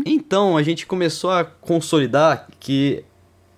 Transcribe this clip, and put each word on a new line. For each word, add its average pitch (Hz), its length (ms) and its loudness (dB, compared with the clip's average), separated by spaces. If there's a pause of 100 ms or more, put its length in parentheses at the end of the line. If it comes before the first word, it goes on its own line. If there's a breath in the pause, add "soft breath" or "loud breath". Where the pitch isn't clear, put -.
Então, 202 520 2
a 151 60 2
gente 160 220 -4
começou 175 460 -2
a 180 140 0
consolidar 151 1000 0 (120)
que 139 440 -2 (540)